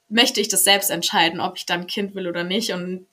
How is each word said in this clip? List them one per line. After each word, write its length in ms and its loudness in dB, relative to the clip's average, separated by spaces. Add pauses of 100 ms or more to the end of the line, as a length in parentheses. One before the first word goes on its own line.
möchte 320 4
ich 80 0
das 160 2
selbst 260 4
entscheiden, 500 2
ob 160 -4
ich 80 -12
dann 180 -2
ein 40 -10
Kind 300 -6
will 100 -6
oder 160 -4
nicht 300 -2
und 400 -6